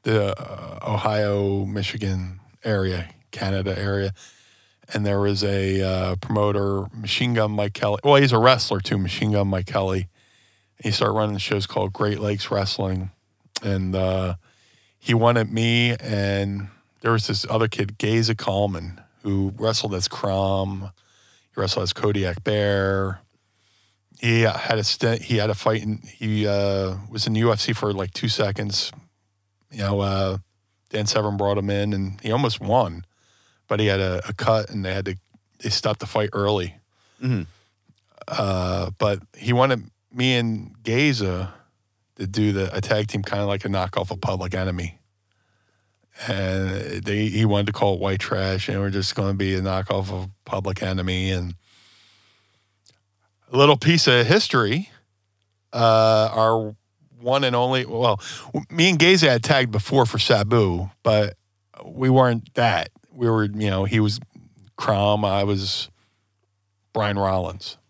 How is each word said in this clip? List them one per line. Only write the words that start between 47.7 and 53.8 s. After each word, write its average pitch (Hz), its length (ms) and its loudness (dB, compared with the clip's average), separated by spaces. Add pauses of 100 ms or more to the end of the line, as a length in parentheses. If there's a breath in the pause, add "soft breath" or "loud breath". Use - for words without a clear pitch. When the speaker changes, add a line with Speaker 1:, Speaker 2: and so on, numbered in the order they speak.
Speaker 1:
call 101 220 2
it 90 40 -6
White 95 200 0
Trash, 95 500 -2
and 98 100 -2
we're 98 120 -2
just 95 240 -4
gonna 98 180 -2
be 95 220 -2
a 92 60 -2
knockoff 95 500 -2
of 92 180 -8 (160)
Public 95 380 -4
Enemy. 92 480 -2
And 87 240 -4 (2000 soft breath)
a 127 60 0
little 143 200 8
piece 160 300 2